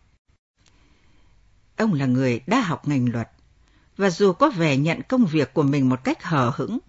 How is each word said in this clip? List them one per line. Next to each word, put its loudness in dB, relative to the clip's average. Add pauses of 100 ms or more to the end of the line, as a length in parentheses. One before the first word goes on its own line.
(1800)
Ông 0
là 0
người 0
đã 0
học -4
ngành 0
luật, -6 (680)
và 0
dù 2
có 2
vẻ 0
nhận -2
công 0
việc -2
của 0
mình 2
một -2
cách -4
hờ 0
hững, -6